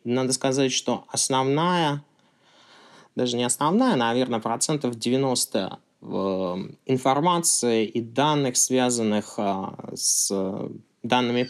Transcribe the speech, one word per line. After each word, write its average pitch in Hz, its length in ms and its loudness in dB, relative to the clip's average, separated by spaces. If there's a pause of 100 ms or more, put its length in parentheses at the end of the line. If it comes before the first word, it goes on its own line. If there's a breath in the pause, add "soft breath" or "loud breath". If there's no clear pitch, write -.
надо 127 280 0
сказать, 131 400 0
что - 360 -2
основная, 147 960 0 (1120 soft breath)
даже 123 200 0
не 123 80 0
основная, 180 520 2
наверное, 120 440 0
процентов 117 580 -2
девяносто, 120 800 -2 (240)
э, 92 540 -2 (300)
информации 131 1000 2
и 117 140 -4
данных, 131 560 0
связанных, 120 840 0
а, 98 560 -4
с - 380 -2 (680)
данными 123 480 2